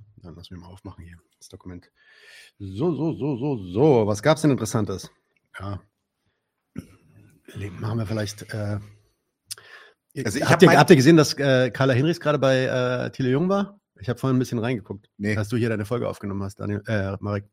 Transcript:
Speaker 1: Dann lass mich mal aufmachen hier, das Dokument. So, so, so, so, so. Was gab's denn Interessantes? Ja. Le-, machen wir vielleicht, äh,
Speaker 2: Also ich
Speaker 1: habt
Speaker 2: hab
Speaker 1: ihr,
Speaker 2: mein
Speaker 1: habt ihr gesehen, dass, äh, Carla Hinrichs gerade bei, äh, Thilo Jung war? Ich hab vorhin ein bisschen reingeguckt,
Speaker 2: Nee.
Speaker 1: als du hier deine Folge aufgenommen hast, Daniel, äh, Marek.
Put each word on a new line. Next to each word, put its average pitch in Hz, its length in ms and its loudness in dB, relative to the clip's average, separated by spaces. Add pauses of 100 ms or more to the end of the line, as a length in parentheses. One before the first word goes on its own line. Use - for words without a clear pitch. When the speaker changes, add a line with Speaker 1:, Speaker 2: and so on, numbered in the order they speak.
(160)
Speaker 1:
Dann 82 180 -20
lass 85 160 -20
mich 90 80 -16
mal 87 80 -20
aufmachen 92 380 -18
hier, 87 120 -20 (220)
das - 100 -20
Dokument. 90 440 -20 (680)
So, 101 340 -4
so, 151 200 -4
so, 139 240 -4
so, 135 200 -4 (160)
so. 120 360 6
Was 104 120 -2
gab's 151 220 2
denn 156 80 4
Interessantes? 107 580 -2 (520)
Ja. 98 200 -10 (1700)
Le-, 98 160 -12
machen 107 300 -6
wir 110 60 -6
vielleicht, 107 460 -8
äh, 104 280 -6 (1400)
Speaker 2:
Also 113 140 -4
ich 147 40 -4
Speaker 1:
habt - 120 4
Speaker 2:
hab 165 80 2
Speaker 1:
ihr, 185 40 12
Speaker 2:
mein 156 120 8
Speaker 1:
habt 147 120 8
ihr 180 60 10
gesehen, 139 200 8
dass, 151 180 4
äh, 131 360 2
Carla 135 240 0
Hinrichs 156 240 0
gerade 147 220 -2
bei, 131 240 2
äh, 123 480 -4
Thilo 131 160 -4
Jung 143 200 0
war? 196 320 -4 (200)
Ich 98 80 -10
hab 120 100 -6
vorhin 131 180 0
ein 127 40 2
bisschen 123 180 -4
reingeguckt, 107 500 -6 (100)
Speaker 2:
Nee. 104 180 -2
Speaker 1:
als 104 120 -2
du 123 80 -4
hier 117 120 0
deine 107 160 -4
Folge 117 240 -6
aufgenommen 98 340 -8
hast, 95 160 -12
Daniel, 104 300 -6
äh, 101 320 -4
Marek. 104 320 -6